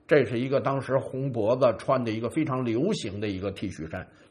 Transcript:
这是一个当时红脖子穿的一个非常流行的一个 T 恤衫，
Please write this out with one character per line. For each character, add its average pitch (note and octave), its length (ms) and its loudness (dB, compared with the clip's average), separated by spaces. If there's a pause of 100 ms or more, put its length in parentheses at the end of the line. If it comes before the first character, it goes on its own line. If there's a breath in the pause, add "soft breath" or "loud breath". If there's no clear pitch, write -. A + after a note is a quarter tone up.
这 C#3+ 180 6
是 A#2 140 -2
一 C3 100 -2
个 C3+ 100 2
当 C#3 220 -2
时 B2+ 160 0
红 C3+ 340 -4
脖 A#2 240 2
子 B2+ 220 4
穿 C3 260 0
的 A#2 80 0
一 A2 80 -2
个 A2+ 100 -2
非 D#3 140 0
常 C3 220 -2
流 A#2+ 260 2
行 G2+ 300 -4
的 G#2 80 -2
一 F#2+ 100 -2
个 G2 120 -2
T G2 180 -6
恤 D#2+ 200 -10
衫， F2+ 160 -8 (260 soft breath)